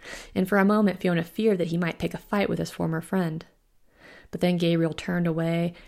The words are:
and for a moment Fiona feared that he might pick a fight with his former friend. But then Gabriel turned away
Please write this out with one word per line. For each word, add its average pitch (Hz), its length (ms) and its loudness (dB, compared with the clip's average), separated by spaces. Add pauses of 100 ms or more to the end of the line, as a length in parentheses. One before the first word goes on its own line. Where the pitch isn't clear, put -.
(340)
and 190 140 0
for 202 100 2
a 196 80 6
moment 202 340 4
Fiona 170 240 2
feared 214 340 0
that 170 100 -2
he 170 100 -2
might 170 220 -2
pick 170 140 -4
a - 40 -12
fight - 320 -2
with 170 100 -2
his 165 120 -4
former 160 280 -4
friend. 165 460 -2 (840)
But 170 100 -6
then 180 160 2
Gabriel 165 360 2
turned 175 340 -2
away 165 460 0 (140)